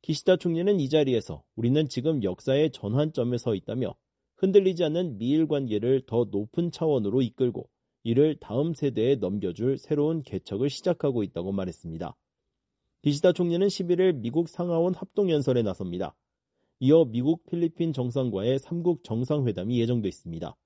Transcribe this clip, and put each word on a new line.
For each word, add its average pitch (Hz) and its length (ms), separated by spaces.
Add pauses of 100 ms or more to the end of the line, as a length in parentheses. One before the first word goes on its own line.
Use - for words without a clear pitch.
기시다 175 360
총리는 175 420
이 135 100
자리에서 127 540 (120)
"우리는 135 340
지금 131 340
역사의 135 480
전환점에 123 680
서 113 180
있다며 110 400 (400)
흔들리지 190 480
않는 160 340
미일 147 300
관계를 127 580
더 117 200
높은 107 460
차원으로 131 500
이끌고 120 480 (340)
이를 139 360
다음 147 340
세대에 131 420
넘겨줄 98 640
새로운 151 440
개척을 107 480
시작하고 139 540
있다"고 92 280
말했습니다. 95 640 (880)
기시다 147 320
총리는 175 340
십일 180 320
일 185 140
미국 135 340
상하원 175 460
합동연설에 147 680
나섭니다. 90 520 (680)
이어 151 240
미국, 123 400
필리핀 165 480
정상과의 123 680
삼국 170 440
정상회담이 120 760
예정돼 117 300
있습니다. 82 460 (100)